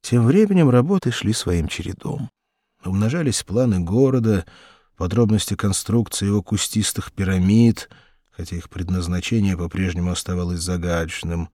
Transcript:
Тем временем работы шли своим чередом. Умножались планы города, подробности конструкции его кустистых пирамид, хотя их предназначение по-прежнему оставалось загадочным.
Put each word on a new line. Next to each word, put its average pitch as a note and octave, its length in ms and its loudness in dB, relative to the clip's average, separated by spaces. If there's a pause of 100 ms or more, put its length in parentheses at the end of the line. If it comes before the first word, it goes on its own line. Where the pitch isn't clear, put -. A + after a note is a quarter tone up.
Тем A#2+ 240 2
временем F#3 440 4
работы C3 400 2
шли G#2 220 -2
своим F2 360 0
чередом. - 640 -8 (540)
Умножались A2+ 580 0
планы G#2+ 380 0
города, A2+ 640 2 (500)
подробности G#2 580 2
конструкции G2+ 720 -2
его G2+ 160 0
кустистых - 720 -4
пирамид, F#2+ 800 2 (400)
хотя - 260 -12
их - 140 -12
предназначение F2+ 840 -2
по-прежнему F2 540 -4
оставалось F2 500 -4
загадочным. E2+ 960 -4